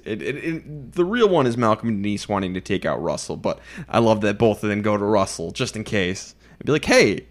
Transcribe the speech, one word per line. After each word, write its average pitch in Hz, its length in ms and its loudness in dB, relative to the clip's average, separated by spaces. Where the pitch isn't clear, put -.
It, 104 180 -6
it, 120 220 -6
it, 151 480 -10
the 175 120 2
real 220 240 4
one 160 180 4
is 117 100 0
Malcolm 113 320 2
and 101 140 -2
Denise 101 260 -4
wanting 98 260 -2
to 92 60 -4
take 92 240 -4
out 67 160 -2
Russell, 78 360 -4
but - 240 -4
I - 120 0
love 110 220 4
that 101 160 0
both 110 260 4
of 107 40 0
them 104 140 0
go 104 140 2
to 101 80 -2
Russell, 98 480 0
just 120 240 -4
in 107 80 -8
case, 95 500 -4
and - 80 -10
be 131 60 2
like, 151 120 0
"Hey, 208 460 4